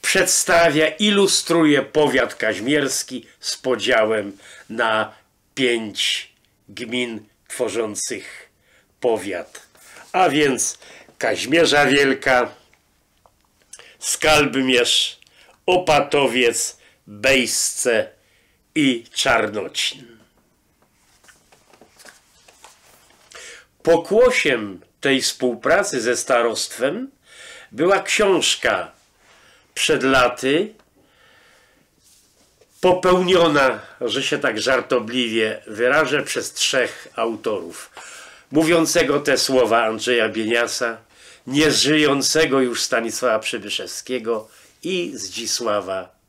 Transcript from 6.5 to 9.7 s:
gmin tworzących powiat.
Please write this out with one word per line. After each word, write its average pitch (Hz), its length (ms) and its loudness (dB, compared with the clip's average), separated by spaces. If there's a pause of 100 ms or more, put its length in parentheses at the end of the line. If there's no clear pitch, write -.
gmin 113 560 -8 (220)
tworzących 107 1000 -8 (500)
powiat. 95 680 -4 (440)